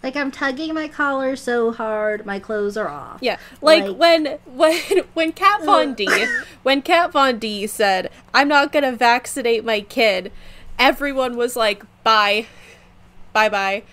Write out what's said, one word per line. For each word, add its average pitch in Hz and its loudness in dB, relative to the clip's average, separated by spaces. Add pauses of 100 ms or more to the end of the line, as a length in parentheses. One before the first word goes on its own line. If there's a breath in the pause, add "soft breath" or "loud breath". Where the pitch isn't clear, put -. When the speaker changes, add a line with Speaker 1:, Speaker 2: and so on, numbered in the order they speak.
Speaker 1:
Like, 262 -8
I'm 277 -4
tugging 294 -6
my 311 -4
collar 277 -2
so 240 -2
hard, 214 -4
my 202 -6
clothes 208 -4
are 208 -4
off. 139 -14
Speaker 2:
Yeah, 226 -2 (240 loud breath)
like, 320 6
Speaker 1:
Like 196 -6
Speaker 2:
when, 330 4 (180)
when, 311 0 (180)
<laughs> - -6
when 320 -2
Kat 403 0
Von 311 4
Speaker 1:
Ugh. 240 -8
Speaker 2:
D, 196 0 (360 loud breath)
when 269 2
Kat 349 2
Von 269 2
D 208 -6
said, 196 0 (240 loud breath)
"I'm 269 2
not 285 2
gonna 277 0
vaccinate 233 0
my 220 -2
kid," 202 -2 (480 soft breath)
everyone 262 0
was 240 -2
like, 208 0 (220)
"Bye. 214 2 (840 soft breath)
Bye-bye." 202 0 (100)